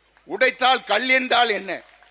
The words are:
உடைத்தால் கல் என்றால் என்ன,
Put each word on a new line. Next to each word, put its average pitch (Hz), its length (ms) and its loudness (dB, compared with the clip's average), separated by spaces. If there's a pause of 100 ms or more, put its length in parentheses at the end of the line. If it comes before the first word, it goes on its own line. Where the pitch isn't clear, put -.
(280)
உடைத்தால் 254 560 0
கல் 226 260 -2
என்றால் 247 400 2
என்ன, 190 320 -6 (300)